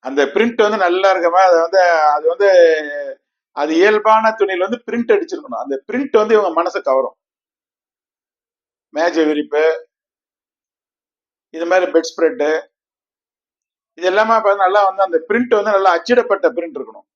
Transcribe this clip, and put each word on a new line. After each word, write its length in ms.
அந்த 220
பிரிண்ட் 360
வந்து 160
நல்லா 320
இருக்க 200
மாதிரி, 200
அது 120
வந்து, 200
அது 160
வந்து, 220
அது 200
இயல்பான 540
துணியில 360
வந்து 180
பிரிண்ட் 280
அடிச்சிருக்கணும். 500
அந்த 220
பிரிண்ட் 340
வந்து 180
இவங்க 180
மனசை 280
கவரும். 340
மேஜை 320
விரிப்பு, 380
இது 120
மாதிரி 260
பெட் 180
ஸ்ப்ரெட்டு, 400
இது 100
எல்லாமே 260
பாத்தீங்கன்னா 320
நல்லா 200
வந்து 180
அந்த 200
பிரிண்ட் 320
வந்து 160
நல்லா 220
அச்சிடப்பட்ட 560
பிரிண்ட் 280
இருக்கணும். 380